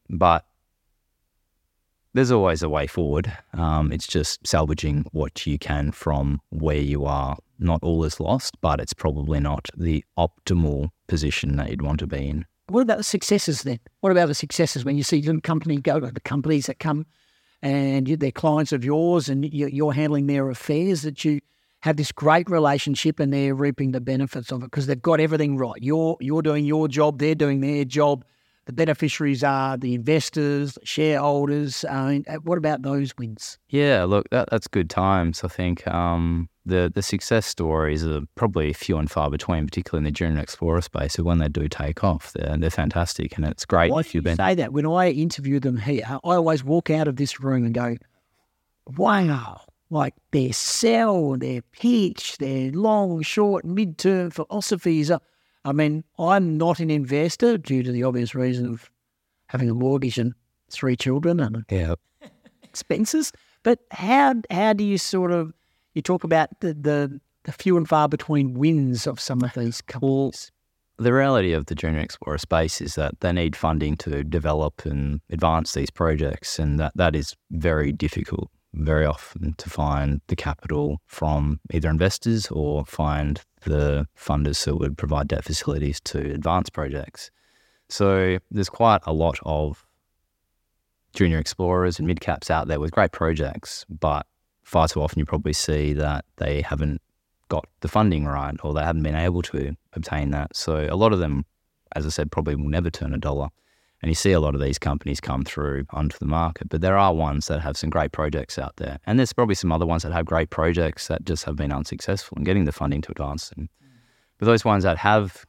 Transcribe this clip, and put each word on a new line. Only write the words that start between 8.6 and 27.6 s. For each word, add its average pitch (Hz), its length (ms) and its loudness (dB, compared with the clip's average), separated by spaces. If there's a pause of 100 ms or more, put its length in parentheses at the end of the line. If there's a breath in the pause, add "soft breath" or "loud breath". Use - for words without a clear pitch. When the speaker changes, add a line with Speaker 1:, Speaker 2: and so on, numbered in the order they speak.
Speaker 1:
but 76 180 2
it's - 140 -6
probably 73 460 -2
not 71 380 -2
the 82 260 0 (140)
optimal 80 720 0 (180)
position 71 500 -2
that 67 120 -4
you'd 65 120 -6
want 73 180 0
to 73 80 -6
be 71 220 -6
in. 80 160 -6 (220)
Speaker 2:
What 220 140 2
about 220 160 2
the 202 60 -6
successes 185 600 0
then? 117 160 -4 (200)
What 190 120 2
about 175 160 6
the 147 60 0
successes 143 520 -2
when 139 100 0
you 143 80 0
see 147 180 2
the 156 200 0
company 160 380 -2
go, 147 200 0
the 123 220 -8
companies 143 460 0
that - 120 -8
come 156 260 -2 (560)
and 139 460 0
you, 156 80 2
they're 143 160 0
clients 151 400 0
of 127 140 -2
yours 160 420 2
and 139 260 -2
you, 143 140 -2
you're 143 240 0
handling 147 360 0
their 139 220 0
affairs, 160 520 -2
that 151 240 -6
you 147 160 0 (400)
have 156 160 2
this 151 140 -2
great 165 380 4
relationship 151 720 2
and 139 140 2
they're 139 220 0
reaping 139 360 0
the 127 100 -4
benefits 131 500 -4
of 127 120 -6
it 131 80 -14
'cause 139 140 -2
they've 131 160 -2
got 165 180 4
everything 151 380 2
right. 120 240 -4
You're, 160 400 0
you're 147 200 -2
doing 147 240 2
your 156 220 2
job, 147 320 2
they're 156 160 2
doing 143 240 0
their 143 260 0